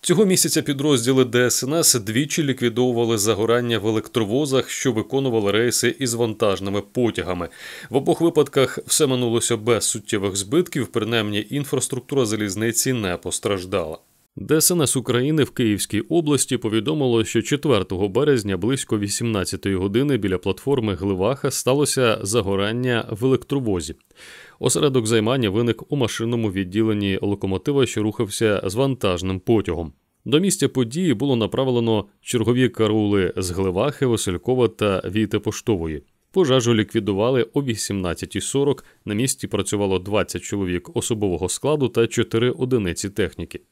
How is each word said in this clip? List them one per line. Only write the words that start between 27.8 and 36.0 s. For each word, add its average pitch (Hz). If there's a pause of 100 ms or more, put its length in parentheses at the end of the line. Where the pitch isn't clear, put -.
що -
рухався 104
з 95
вантажним 95
потягом. 87 (320)
До 143
місця 170
події 131
було 127
направлено 117 (160)
чергові 120
караули 104
з 92
Гливахи, 95
Василькова 117
та 98
Віти 107
Поштової. 82 (280)